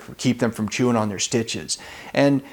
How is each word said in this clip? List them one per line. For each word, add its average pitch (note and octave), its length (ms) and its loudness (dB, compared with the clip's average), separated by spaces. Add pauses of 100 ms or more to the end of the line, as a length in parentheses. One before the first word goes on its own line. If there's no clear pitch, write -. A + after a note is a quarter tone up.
(160)
keep A#2+ 220 2
them A#2 140 2
from A2 160 -2
chewing B2 260 2
on G#2+ 140 2
their F#2+ 100 -4
stitches." - 580 -2 (380)
And C#3 260 4 (120)